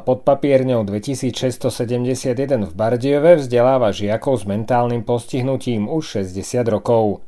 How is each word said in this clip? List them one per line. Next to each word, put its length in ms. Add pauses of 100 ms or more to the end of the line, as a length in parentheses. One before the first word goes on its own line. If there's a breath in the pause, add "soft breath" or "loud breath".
pod 160
Papierňou 640
dvetisícšesťstosedemdesiatjeden 1800
v 80
Bardejove 640
vzdeláva 480
žiakov 480
s 80
mentálnym 560
postihnutím 880
už 320
šesťdesiat 480
rokov. 580